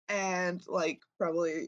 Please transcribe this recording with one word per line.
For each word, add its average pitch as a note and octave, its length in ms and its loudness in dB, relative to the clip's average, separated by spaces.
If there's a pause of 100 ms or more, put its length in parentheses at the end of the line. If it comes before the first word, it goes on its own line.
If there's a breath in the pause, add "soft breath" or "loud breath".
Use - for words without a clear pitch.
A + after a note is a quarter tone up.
(100)
And, F#3 580 0
like, E3 320 0 (160)
probably E3 520 0